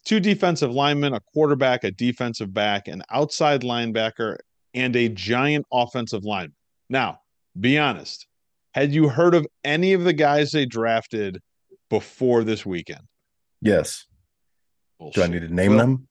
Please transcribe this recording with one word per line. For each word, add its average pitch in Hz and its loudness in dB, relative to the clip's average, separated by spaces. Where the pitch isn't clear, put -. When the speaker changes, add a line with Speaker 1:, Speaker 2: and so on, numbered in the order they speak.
Speaker 1:
two 214 2
defensive 180 0
linemen, 143 0
a 104 -6
quarterback, 139 2
a 98 -2
defensive 117 -4
back, 104 -2
an 87 -12
outside 147 0
linebacker, 113 -4
and 127 -2
a 120 2
giant 120 0
offensive 120 -2
lineman. 95 -6
Now, 123 -2
be 131 2
honest. 123 -4
Had 143 0
you 151 4
heard 170 4
of 160 4
any 170 2
of 175 0
the 180 2
guys 147 2
they 143 0
drafted 113 -4
before 117 0
this 110 -4
weekend? 85 -10
Speaker 2:
Yes. 92 0
Speaker 1:
Bullshit. 80 -18
Speaker 2:
Do 98 2
I 87 2
need 85 -6
to 85 -6
name 92 2
Speaker 1:
Well, - 6
Speaker 2:
them? 131 2